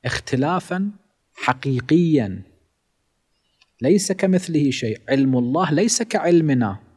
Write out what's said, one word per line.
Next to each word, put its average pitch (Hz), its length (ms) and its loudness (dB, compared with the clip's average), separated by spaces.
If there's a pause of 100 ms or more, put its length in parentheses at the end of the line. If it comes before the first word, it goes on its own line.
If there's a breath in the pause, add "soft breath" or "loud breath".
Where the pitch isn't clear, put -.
اختلافا 175 840 -2 (440)
حقيقيا، 131 1080 0 (1400)
ليس 190 300 0
كمثله 175 580 0
شيء. 113 380 -6
علم 135 300 2
الله 147 340 0
ليس 214 300 0
كعلمنا 151 760 2 (180)